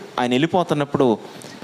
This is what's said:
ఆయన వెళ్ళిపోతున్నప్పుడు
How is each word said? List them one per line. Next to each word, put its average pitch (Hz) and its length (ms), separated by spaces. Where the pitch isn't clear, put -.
ఆయన 123 120
వెళ్ళిపోతున్నప్పుడు 143 880